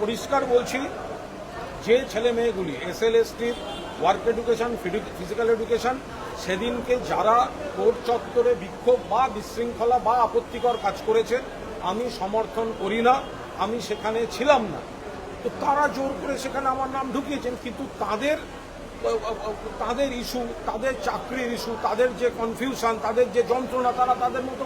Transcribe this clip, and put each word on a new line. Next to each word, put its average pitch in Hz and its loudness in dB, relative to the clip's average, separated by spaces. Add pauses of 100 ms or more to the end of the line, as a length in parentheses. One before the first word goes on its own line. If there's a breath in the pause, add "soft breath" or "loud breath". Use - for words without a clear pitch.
পরিষ্কার 240 0
বলছি, 247 2 (1040)
যে 254 6
ছেলে 233 2
মেয়েগুলি 190 0 (140)
এসএলএসটির 226 2 (460)
ওয়ার্ক 190 4
এডুকেশন, 233 0
ফিডি-, 190 -4
ফিজিক্যাল 214 0
এডুকেশন, 226 2 (480)
সেদিনকে 233 0 (120)
যারা 208 4 (280)
কোর্ট 214 2
চত্বরে 240 4
বিক্ষোভ 208 2 (120)
বা 254 4
বিশৃঙ্খলা 233 0
বা 220 4
আপত্তিকর 233 2
কাজ 196 2 (120)
করেছে, 220 4 (440)
আমি 214 0
সমর্থন 220 -2
করি 214 0
না, 247 6 (360)
আমি 220 0
সেখানে 220 -2
ছিলাম 262 4
না। 160 -4 (680)
তো 240 -2 (100)
তারা 285 4
জোর 269 -2 (120)
করে 277 -4
সেখানে 262 -2
আমার 262 0
নাম 269 -4
ঢুকিয়েছেন, 254 -4
কিন্তু 247 -8 (120)
তাদের, 220 0 (1400)
তাদের 247 0
ইস্যু, 240 -4 (200)
তাদের 240 -2 (120)
চাকরির 240 -4
ইস্যু, 233 -4
তাদের 226 4 (100)
যে 240 2
কনফিউশন, 226 0
তাদের 220 2
যে 233 6
যন্ত্রণা, 247 2
তারা 247 4
তাদের 247 2
মতো 262 -4